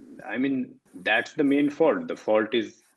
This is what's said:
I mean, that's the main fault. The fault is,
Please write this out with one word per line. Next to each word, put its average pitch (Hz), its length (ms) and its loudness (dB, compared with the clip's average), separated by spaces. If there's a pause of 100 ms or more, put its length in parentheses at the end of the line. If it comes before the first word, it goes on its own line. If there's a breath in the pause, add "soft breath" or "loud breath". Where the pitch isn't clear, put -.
(240)
I 110 140 -8
mean, 131 400 -4 (320)
that's 113 220 0
the 151 100 -2
main 143 280 2
fault. 131 360 2
The 85 100 -6
fault 107 380 0
is, 107 280 -4 (140)